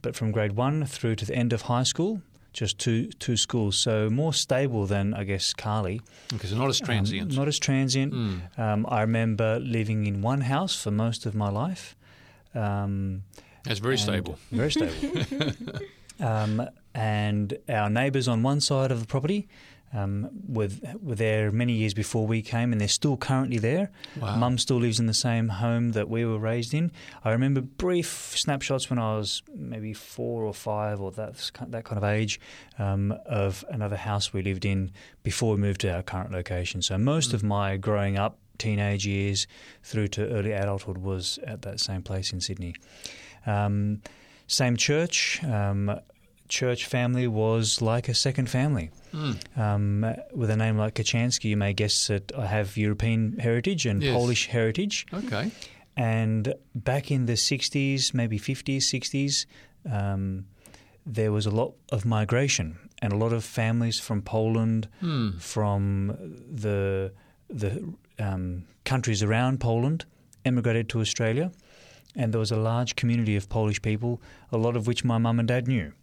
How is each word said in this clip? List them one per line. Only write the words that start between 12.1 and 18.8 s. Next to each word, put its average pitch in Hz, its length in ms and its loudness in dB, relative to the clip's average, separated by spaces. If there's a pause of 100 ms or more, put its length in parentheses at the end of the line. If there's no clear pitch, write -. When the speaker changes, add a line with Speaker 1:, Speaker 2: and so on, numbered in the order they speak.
Speaker 1:
Um, 101 720 -2 (400)
Speaker 2:
That's 104 160 -2
very 123 160 0
Speaker 1:
and 127 60 2
Speaker 2:
stable. 90 360 0 (140)
Speaker 1:
Very 127 200 0
stable. 320 560 0
Speaker 2:
<laughs> 233 520 -4 (400)
Speaker 1:
Um, 110 500 0 (240)
and 104 640 0 (100)
our 104 220 2
neighbours 131 380 2
on 117 160 2
one 139 180 2
side 135 300 2